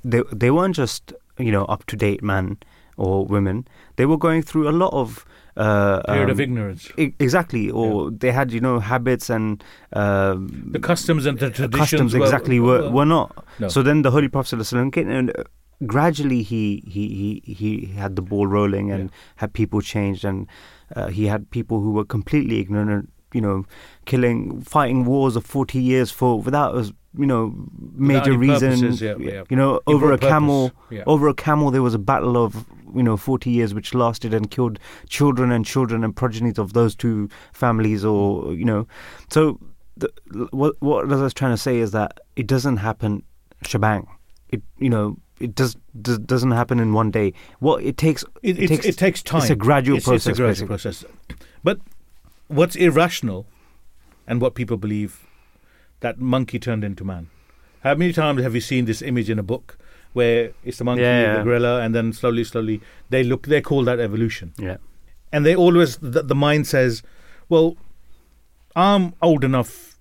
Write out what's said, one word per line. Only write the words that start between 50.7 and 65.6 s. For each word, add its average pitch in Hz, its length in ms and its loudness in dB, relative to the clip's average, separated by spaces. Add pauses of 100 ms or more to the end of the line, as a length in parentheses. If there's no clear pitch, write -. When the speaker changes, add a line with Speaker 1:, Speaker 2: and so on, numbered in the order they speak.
Speaker 2:
But 196 160 0 (680)
what's 160 280 2
irrational 151 680 2 (840)
and 120 140 0
what 127 140 0
people 117 220 -4
believe 104 480 -6 (720)
that 117 200 -6
monkey 127 400 -2
turned 110 240 -4
into 98 200 -8
man. 90 260 -8 (520)
How 143 140 2
many 175 180 0
times 147 300 0
have 120 120 -2
you 120 60 0
seen 123 240 -2
this 110 160 -4
image 120 280 -4
in 113 100 -2
a 98 40 -6
book - 340 -8 (360)
where 117 380 2 (120)
it's 123 140 -10
the 120 60 -6
monkey, 123 200 0
Speaker 1:
Yeah, 120 300 4
Speaker 2:
the 110 60 0
Speaker 1:
yeah. 107 40 -2
Speaker 2:
gorilla, 120 380 2
and 113 140 -2
then 113 180 -2
slowly, 117 300 0
slowly 110 380 -4 (280)
they 131 140 2
look, 123 240 -2
they 147 140 2
call 139 240 0
that 123 140 0
evolution. 110 580 -2
Speaker 1:
Yeah. 95 200 -8 (540)
Speaker 2:
And 147 140 0
they 170 100 6
always, 175 420 4